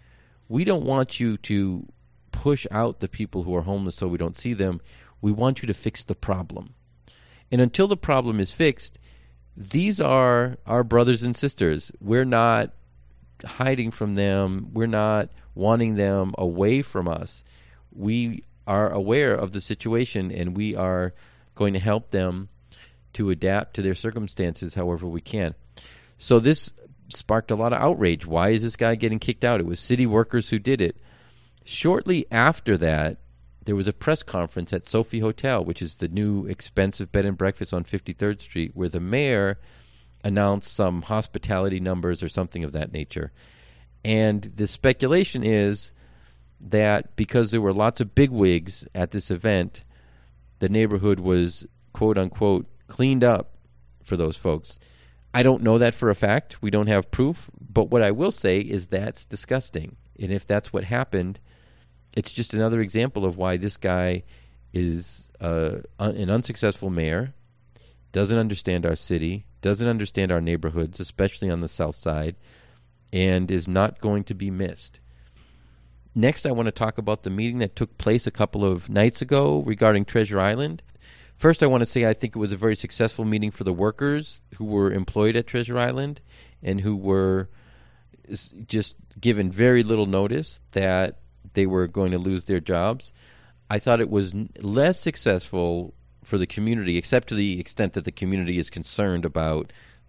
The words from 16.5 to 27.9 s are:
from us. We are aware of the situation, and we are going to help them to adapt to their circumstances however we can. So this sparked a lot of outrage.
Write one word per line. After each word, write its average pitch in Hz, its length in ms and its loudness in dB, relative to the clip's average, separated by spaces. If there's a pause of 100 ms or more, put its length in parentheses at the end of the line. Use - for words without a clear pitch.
from 90 260 -4
us. - 340 -8 (480)
We 117 540 -4 (220)
are 104 240 2
aware 110 420 2
of 95 200 -2
the 101 100 -6
situation, 110 680 -4
and 87 240 -6
we 104 220 -4
are 92 380 -2 (400)
going 101 180 0
to 92 80 -2
help 104 300 -2
them 92 400 -2 (640)
to 101 180 0
adapt 92 440 0
to 101 80 -4
their 95 140 0
circumstances 98 760 -6
however 87 320 -2
we 85 160 -6
can. 90 320 -4 (680)
So 120 200 6
this 139 320 2 (380)
sparked - 420 -2
a 110 60 0
lot 113 160 0
of 123 100 0
outrage. 92 420 2